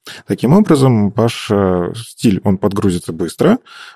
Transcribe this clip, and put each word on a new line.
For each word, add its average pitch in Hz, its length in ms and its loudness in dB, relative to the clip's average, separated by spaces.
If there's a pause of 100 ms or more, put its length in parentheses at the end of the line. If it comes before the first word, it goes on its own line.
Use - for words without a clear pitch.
(260)
Таким 139 280 0
образом, 135 580 2
ваш, - 400 -2
э, 90 420 0
стиль, 113 520 -2
он 98 120 2
подгрузится 98 540 -2
быстро, 90 480 0 (360)